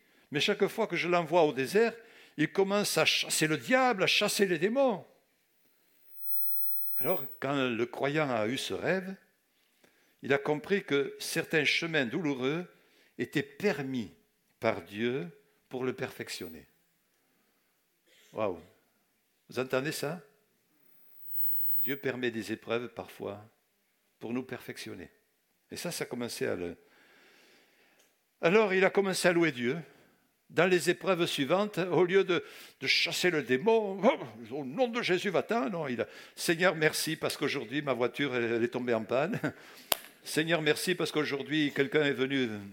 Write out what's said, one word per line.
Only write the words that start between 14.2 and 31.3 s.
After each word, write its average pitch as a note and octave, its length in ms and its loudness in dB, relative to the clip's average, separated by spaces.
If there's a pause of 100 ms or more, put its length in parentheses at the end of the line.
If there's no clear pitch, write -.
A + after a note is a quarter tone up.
par G#2 220 0
Dieu A#2+ 480 -4 (400)
pour B2+ 140 -6
le B2+ 100 -2
perfectionner. G2 720 -10 (1700)
Waouh ! G2 260 -4 (920)
Vous G#2+ 100 -6
entendez C3 320 -2
ça ? D3+ 300 -6 (1600)
Dieu C3 180 -6
permet B2 340 -2
des A2 220 -6
épreuves A2+ 380 -4
parfois G2+ 540 -10 (760)
pour A#2 140 -8
nous B2+ 100 -2
perfectionner. A2 640 -12 (640)
Et - 60 -10
ça, F3 140 -6
ça D#3+ 140 -6
commençait A#2+ 420 -6
à G#2 80 -2
le, F2 200 -6 (1700)
alors, F#3+ 320 4
il F#3+ 120 4
a F#3 40 6
commencé F#3+ 380 2
à F3+ 60 6
louer E3+ 180 4
Dieu. B2 260 -2 (720)
Dans D#3 160 4
les F3 240 4
épreuves F3 380 2
suivantes, F3+ 500 0